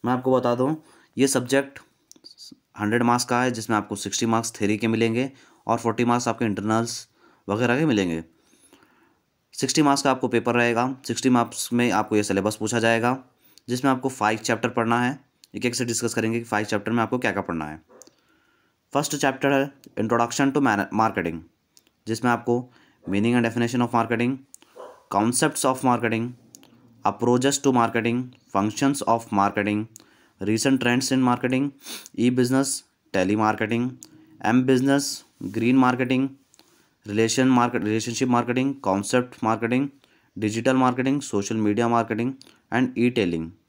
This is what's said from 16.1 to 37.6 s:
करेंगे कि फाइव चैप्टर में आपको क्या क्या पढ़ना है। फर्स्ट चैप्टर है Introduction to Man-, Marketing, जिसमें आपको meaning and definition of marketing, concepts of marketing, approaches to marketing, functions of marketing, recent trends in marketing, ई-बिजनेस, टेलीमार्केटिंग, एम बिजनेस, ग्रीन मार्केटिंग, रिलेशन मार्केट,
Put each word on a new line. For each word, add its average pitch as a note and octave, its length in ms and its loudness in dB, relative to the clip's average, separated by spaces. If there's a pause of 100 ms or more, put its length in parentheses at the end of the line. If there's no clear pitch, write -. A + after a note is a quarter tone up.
करेंगे A2+ 240 -2
कि A#2 60 -6
फाइव G#2+ 220 -2
चैप्टर G#2+ 260 -4
में A#2 100 0
आपको A#2 160 -2
क्या A#2 140 -2
क्या F#2+ 100 -4
पढ़ना E2 220 -4
है। D2+ 280 -14 (1000)
फर्स्ट D3 220 0
चैप्टर C#3 360 0
है C#3 200 2 (260)
Introduction A#2 540 2
to C#3+ 100 2
Man-, G#2 380 2
Marketing, F2+ 380 0 (680)
जिसमें A2+ 260 0
आपको A#2+ 400 -2 (360)
meaning G#2+ 280 2
and A#2 120 2
definition A#2 400 0
of B2 60 -6
marketing, A#2+ 420 0 (800)
concepts B2 480 0
of B2+ 200 0
marketing, A#2 460 0 (760)
approaches B2 640 2
to C3+ 60 4
marketing, A#2 500 0 (340)
functions C#3 520 0
of A2+ 120 2 (140)
marketing, G#2 520 0 (540)
recent A2+ 420 0
trends B2 300 0
in C3 120 2
marketing, B2+ 460 0 (480)
ई-बिजनेस, B2+ 680 2 (280)
टेलीमार्केटिंग, G#2+ 800 0 (540)
एम B2 180 4
बिजनेस, C3+ 600 2 (180)
ग्रीन A2+ 340 0
मार्केटिंग, B2+ 520 2 (800)
रिलेशन A2+ 420 2
मार्केट, A#2+ 360 2